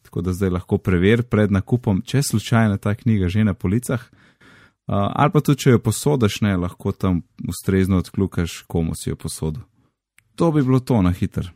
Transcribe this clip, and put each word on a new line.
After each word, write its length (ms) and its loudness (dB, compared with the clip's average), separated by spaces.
Tako 220 -8
da 100 -2
zdaj 180 -2
lahko 280 -2
preveri 440 2
pred 280 0
nakupom, 520 0
če 200 -2
slučajno 540 0
ta 180 -4
knjiga 340 0
že 160 0
na 100 0
policah. 460 -2
Eh, 120 -20
ali 440 0
pa 100 2
tudi, 180 0
če 120 2
jo 100 6
posodiš, 600 0
ne, 160 0
lahko 360 -4
tam 300 -2
ustrezno 580 0
odkljukaš, 640 -4
komu 320 -2
si 160 -8
jo 60 -4
posodil. 460 -8
To 200 0
bi 100 2
bilo 180 2
to 220 0
na 80 4
hitro. 460 -4